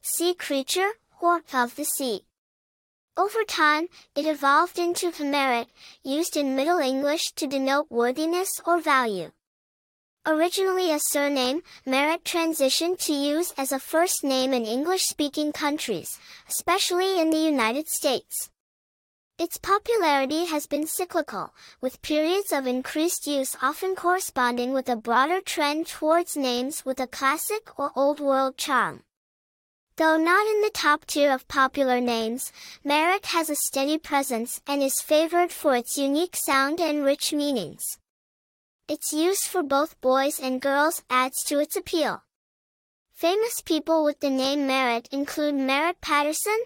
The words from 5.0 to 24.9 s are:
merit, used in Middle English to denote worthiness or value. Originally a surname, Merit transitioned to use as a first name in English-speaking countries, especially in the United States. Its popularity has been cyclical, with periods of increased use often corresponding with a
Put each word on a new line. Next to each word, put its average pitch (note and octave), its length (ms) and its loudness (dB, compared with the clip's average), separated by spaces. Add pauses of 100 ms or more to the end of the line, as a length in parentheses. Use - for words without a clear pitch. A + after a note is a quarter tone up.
merit, C4+ 460 0 (340)
used D4 320 -2
in C4+ 220 0
Middle E4 220 2
English C#4 540 0
to D#4 140 -4
denote C#4 420 0
worthiness D#4 600 0 (160)
or E4+ 160 2
value. A#3+ 500 0 (920)
Originally F4+ 680 2
a D4+ 80 0
surname, C#4+ 640 0 (240)
Merit C#4+ 400 0
transitioned E4 800 0
to D#4 80 0
use D4 440 0
as C4+ 140 -4
a C4+ 80 -2
first E4 420 0
name C4 320 0
in A#3+ 120 0
English-speaking D4+ 880 -2
countries, C#4+ 680 -4 (300)
especially F#4 720 0
in D#4+ 80 2
the D#4+ 80 2
United C#4+ 500 0
States. - 600 -4 (880)
Its E4 200 -6
popularity E4+ 840 2
has D4 200 -4
been D4 220 -4
cyclical, D#4 640 -4 (260)
with - 220 -8
periods D#4+ 500 0
of C#4 140 -2
increased C4 600 -2
use C#4 340 -2
often F#4 340 -2
corresponding B3+ 800 -2
with C4 160 -2
a A#3+ 60 0